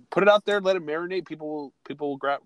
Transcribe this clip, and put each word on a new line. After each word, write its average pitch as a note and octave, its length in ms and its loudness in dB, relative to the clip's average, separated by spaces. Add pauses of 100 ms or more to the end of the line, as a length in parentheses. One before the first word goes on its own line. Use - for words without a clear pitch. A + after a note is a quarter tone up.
(120)
put F3 120 2
it G3+ 60 6
out G#3 160 6
there, G#3 160 0
let F#3+ 160 2
it E3+ 80 -8
marinate. F3 420 -4
People D#3 220 -10
will, D3+ 240 -10 (120)
people C#3+ 260 -6
will C#3 60 -6
gra-, C#3 280 -2